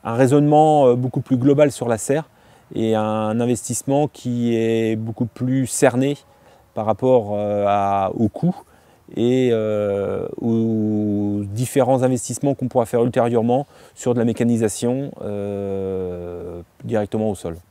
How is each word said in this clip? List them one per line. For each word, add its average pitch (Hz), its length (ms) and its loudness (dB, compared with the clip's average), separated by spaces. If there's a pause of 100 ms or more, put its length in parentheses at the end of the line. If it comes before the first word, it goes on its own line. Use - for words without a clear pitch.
un 113 120 -6
raisonnement, 147 720 6
euh, 123 80 4
beaucoup 127 240 -4
plus 131 160 -2
global 143 340 4
sur - 160 -8
la 117 120 0
serre 151 300 -2 (460)
et 110 220 0
un 107 440 -2
investissement 127 680 -2
qui 120 480 -2
est 113 400 0
beaucoup 113 300 -4
plus 127 420 -2
cerné 135 480 2 (580)
par 107 100 -4
rapport, 110 500 2
euh, 104 340 0
à, 101 460 2
au 110 140 0
coût - 280 -2 (580)
et, 123 380 2
euh, 101 720 -2 (140)
aux 107 1040 0
différents 123 600 0
investissements 131 500 -2
qu'on 127 140 -6
pourra 117 180 0
faire 120 180 0
ultérieurement 123 600 0 (280)
sur 120 200 -2
de 120 40 0
la 117 60 2
mécanisation, 120 960 0
euh, 95 1400 -8 (220)
directement 110 440 -2
au 101 60 -4
sol. 87 240 -10 (120)